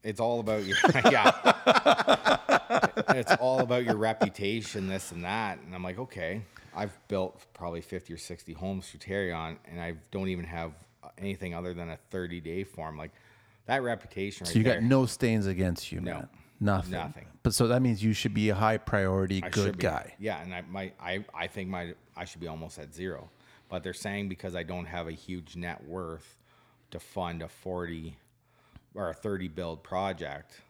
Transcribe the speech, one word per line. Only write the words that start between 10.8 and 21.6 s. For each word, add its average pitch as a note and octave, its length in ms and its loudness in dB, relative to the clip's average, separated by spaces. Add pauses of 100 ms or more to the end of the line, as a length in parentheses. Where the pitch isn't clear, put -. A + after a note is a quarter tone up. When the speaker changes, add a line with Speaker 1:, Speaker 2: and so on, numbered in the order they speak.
Speaker 1:
anything F#2+ 360 -6
other F2+ 200 -6
than E2+ 160 -8
a D#2 80 -12 (120)
thirty-day F2 540 -6
form." D#2 320 -10
Like, D#2 160 -12 (540)
that C3 160 2
reputation G2+ 600 -6
right E2+ 80 -4
Speaker 2:
So A2+ 60 6
you A2 60 6
Speaker 1:
there. B2 100 6
Speaker 2:
got - 80 0
no C3 240 6
stains A2+ 400 2
against F2+ 460 0
you, - 80 -6
Speaker 1:
No. F2 140 -6
Speaker 2:
man. - 140 -10 (320)
Nothing. F#2+ 320 2
Speaker 1:
Nothing. F2+ 340 -8 (160)
Speaker 2:
But A2+ 120 4
so A#2 140 4
that B2 140 6
means A2+ 200 4
you A2 100 6
should G#2 220 0
be G#2+ 140 4
a G#2 60 4
high A2 240 4
priority F#2+ 640 2
Speaker 1:
I F#2 80 -6
Speaker 2:
good G#2 140 2
Speaker 1:
should G2+ 140 0
be. - 40 0
Speaker 2:
guy. - 360 -2
Speaker 1:
Yeah, G2 220 -6
and F2+ 140 -12
I, F2+ 80 -8
my, F#2 380 -8
I, F#2+ 240 -4 (100)
I E2+ 120 -6
think F#2 220 -8